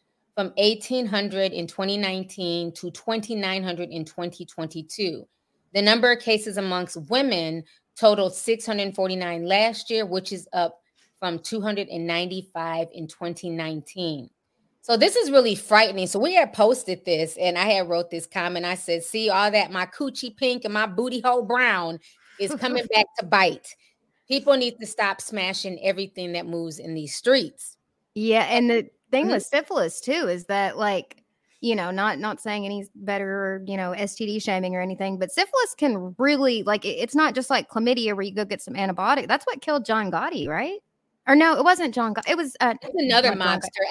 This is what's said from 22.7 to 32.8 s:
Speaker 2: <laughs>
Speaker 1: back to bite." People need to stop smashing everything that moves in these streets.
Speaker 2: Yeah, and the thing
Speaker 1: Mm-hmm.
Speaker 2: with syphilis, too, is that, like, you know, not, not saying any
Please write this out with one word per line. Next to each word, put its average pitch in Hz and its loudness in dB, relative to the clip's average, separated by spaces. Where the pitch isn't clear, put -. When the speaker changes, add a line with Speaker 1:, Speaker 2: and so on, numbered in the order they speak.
Speaker 2:
<laughs> 220 -6
Speaker 1:
back 214 4
to 180 -6
bite." 180 2
People 269 4
need 240 -2
to 220 -12
stop 196 -2
smashing 190 -4
everything 185 -4
that 170 -6
moves 165 -6
in 165 -10
these 151 -8
streets. - 0
Speaker 2:
Yeah, 220 4
and 240 2
the 233 2
thing 277 2
Speaker 1:
Mm-hmm. 359 2
Speaker 2:
with 202 0
syphilis, 285 -2
too, 285 0
is 175 -4
that, 196 0
like, 202 -4
you 226 0
know, 180 -2
not, 190 0
not 214 -6
saying 208 -6
any 202 -8